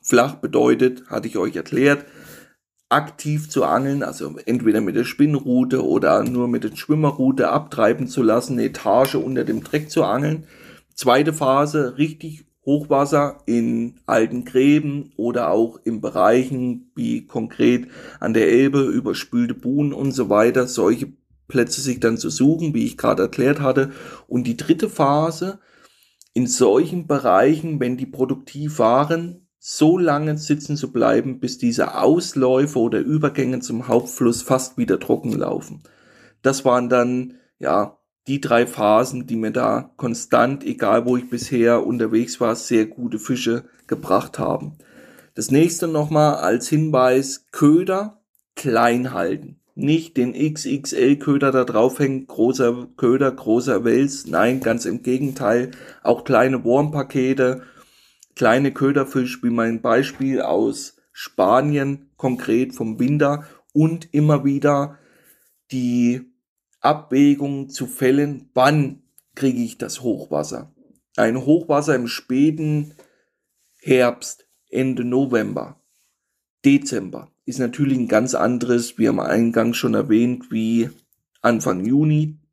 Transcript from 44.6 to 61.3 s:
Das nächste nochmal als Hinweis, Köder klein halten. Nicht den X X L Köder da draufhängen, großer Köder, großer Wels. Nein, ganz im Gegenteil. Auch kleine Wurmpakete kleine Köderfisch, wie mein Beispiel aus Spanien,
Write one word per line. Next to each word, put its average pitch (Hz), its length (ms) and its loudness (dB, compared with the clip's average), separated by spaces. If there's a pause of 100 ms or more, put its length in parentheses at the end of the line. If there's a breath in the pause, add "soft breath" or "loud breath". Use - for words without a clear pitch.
Das 110 180 -6
nächste 165 380 2
nochmal 151 460 2
als 113 340 -2
Hinweis, 135 840 2
Köder 190 720 2 (340)
klein 120 580 0
halten. 117 460 -6 (160)
Nicht 151 400 -2
den 123 180 0
X 156 320 -4
X 139 280 -6
L 139 240 4
Köder 139 340 0
da 127 140 2
draufhängen, 131 600 0
großer 123 680 0
Köder, 131 360 2
großer 117 520 0
Wels. 135 440 0
Nein, 110 340 0
ganz 113 240 -2
im 98 180 -6
Gegenteil. 127 680 -2 (320 loud breath)
Auch 120 200 0
kleine 127 400 2
Wurmpakete 131 1000 0 (760 loud breath)
kleine 131 340 2
Köderfisch, 135 720 -2
wie 120 60 0
mein 117 320 -2
Beispiel 131 600 0
aus 110 560 -2 (140)
Spanien, 139 1040 0